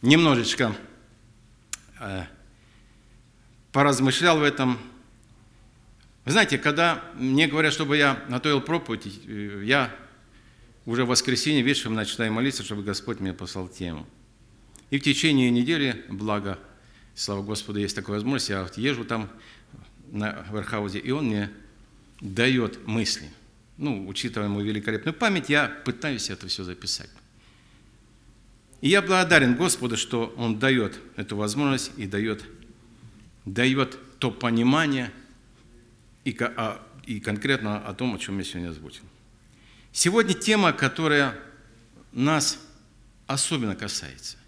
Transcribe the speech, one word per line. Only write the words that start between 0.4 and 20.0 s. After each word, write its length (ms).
э, 240
поразмышлял 680
в 40
этом. 360
Вы 80
знаете, 240
когда 480
мне 340
говорят, 260
чтобы 240
я 160
готовил 320
проповедь, 640
э, 400
я 280
уже 180
в 40
воскресенье 520
вечером 320
начинаю 400
молиться, 300
чтобы 200
Господь 380
мне 140
послал 340
тему. 400
И 100
в 40
течение 480
недели, 580
благо, 500
слава 280
Господу, 360
есть 160
такая 220
возможность, 340
я 120
вот 140
езжу 280
там 260